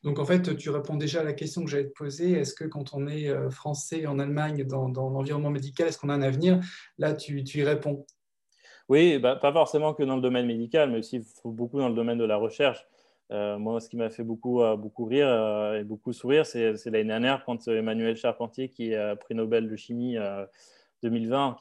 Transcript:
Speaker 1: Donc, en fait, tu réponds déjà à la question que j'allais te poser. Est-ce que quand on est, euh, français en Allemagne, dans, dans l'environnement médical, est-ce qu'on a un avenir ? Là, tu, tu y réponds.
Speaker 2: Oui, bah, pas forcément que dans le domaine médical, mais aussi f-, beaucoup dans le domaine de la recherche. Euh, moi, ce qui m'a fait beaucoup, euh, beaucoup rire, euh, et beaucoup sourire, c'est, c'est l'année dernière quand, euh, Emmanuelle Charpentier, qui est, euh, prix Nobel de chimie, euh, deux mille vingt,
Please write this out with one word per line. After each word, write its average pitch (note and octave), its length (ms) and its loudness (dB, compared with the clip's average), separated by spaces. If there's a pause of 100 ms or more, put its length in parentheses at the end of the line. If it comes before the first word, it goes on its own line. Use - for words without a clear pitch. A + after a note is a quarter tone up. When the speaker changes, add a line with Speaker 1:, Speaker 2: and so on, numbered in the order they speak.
Speaker 1:
Donc, C#3+ 140 -2
en C#3+ 60 0
fait, F3 300 4
tu - 140 -8
réponds D3 280 -2
déjà D3+ 240 0
à - 20 0
la D3+ 100 -2
question D#3+ 300 -6
que D3 60 -6
j'allais C#3 200 -2
te - 80 -18
poser. D#3 360 -2
Est-ce C#3 200 0
que - 100 -12
quand D3 300 -8
on C#3 140 -4
est, D3+ 200 -4
euh, C3+ 220 -2
français D3+ 560 -6
en C#3 140 -2
Allemagne, D3 440 -2
dans, C3 240 -2
dans C3 220 -2
l'environnement C#3+ 400 -2
médical, C#3+ 380 -2
est-ce D#3 100 -4
qu'on C#3+ 120 -6
a C#3+ 40 0
un C#3+ 80 0
avenir ? E3 400 4 (380)
Là, D#3 160 0
tu, C#3 280 -8
tu D3 140 -6
y C#3+ 60 2
réponds. C#3+ 420 0 (840)
Speaker 2:
Oui, D#3 300 8
bah, B2 180 4
pas C#3+ 160 4
forcément D3+ 440 4
que D3 80 0
dans C3+ 120 0
le C3 60 0
domaine B2 240 2
médical, A#2+ 460 2
mais A2+ 80 0
aussi A#2 220 -6
f-, - 300 -14
beaucoup A#2+ 280 -4
dans B2+ 100 2
le A2+ 60 0
domaine A#2 240 0
de A#2 40 2
la G#2+ 140 2
recherche. A#2 480 0 (460)
Euh, G#2 260 -4
moi, A2+ 240 -4
ce - 80 -20
qui A#2 80 -10
m'a A2+ 140 -2
fait A#2 120 -10
beaucoup, A#2+ 380 0
euh, A2 140 4
beaucoup G#2+ 300 -8
rire, C3+ 220 4
euh, G#2+ 520 2
et G#2 40 -6
beaucoup A2 300 -8
sourire, C#3+ 320 2
c'est, A2+ 320 0
c'est A#2 140 -8
l'année A2 140 2
dernière A#2+ 380 0
quand, A#2 240 -6
euh, A2+ 120 2
Emmanuelle A2+ 360 0
Charpentier, A#2+ 540 -4
qui A2+ 220 -6
est, A2 40 0
euh, G#2 200 -2
prix - 180 -12
Nobel A2+ 340 0
de G#2+ 80 -6
chimie, A#2+ 440 -6
euh, G2 260 -6 (560)
deux A#2+ 80 -2
mille A2+ 180 0
vingt, C3 340 0